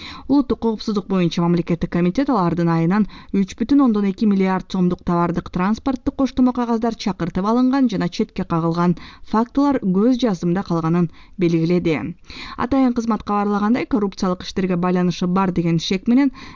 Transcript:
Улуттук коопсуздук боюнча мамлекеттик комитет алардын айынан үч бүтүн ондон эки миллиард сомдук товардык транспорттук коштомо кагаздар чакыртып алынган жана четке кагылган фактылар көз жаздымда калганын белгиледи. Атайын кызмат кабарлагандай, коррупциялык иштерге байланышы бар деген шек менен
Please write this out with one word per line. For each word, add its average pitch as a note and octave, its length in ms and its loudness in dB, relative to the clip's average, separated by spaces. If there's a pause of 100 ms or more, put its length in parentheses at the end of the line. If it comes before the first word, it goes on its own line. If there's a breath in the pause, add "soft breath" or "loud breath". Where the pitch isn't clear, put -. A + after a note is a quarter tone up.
(280 loud breath)
Улуттук C4+ 320 2
коопсуздук G#3+ 480 -4
боюнча F3+ 340 0
мамлекеттик E3+ 480 0
комитет F3+ 400 0
алардын E3+ 400 0
айынан E3+ 380 2 (240 loud breath)
үч G3 260 -2
бүтүн C#4+ 240 4
ондон G#3 300 2
эки G#3+ 140 0
миллиард F#3+ 440 0
сомдук F3+ 320 0
товардык F3 480 0
транспорттук A3 640 -2
коштомо B3+ 380 2
кагаздар A#3 420 -2
чакыртып F#3 560 -4
алынган B3+ 400 2
жана F3 180 0
четке - 360 -4
кагылган E3+ 500 2 (300 loud breath)
фактылар C4 580 0
көз G#3+ 400 2
жаздымда F3+ 400 0
калганын E3+ 480 0 (260 soft breath)
белгиледи. E3+ 760 0 (420 loud breath)
Атайын B3+ 380 2
кызмат A3+ 300 -2
кабарлагандай, G#3 640 0
коррупциялык G3 580 -2
иштерге F#3 320 -2
байланышы F3+ 500 0
бар F#3 240 0
деген E3+ 300 0
шек - 260 -4
менен C4 240 4 (260 loud breath)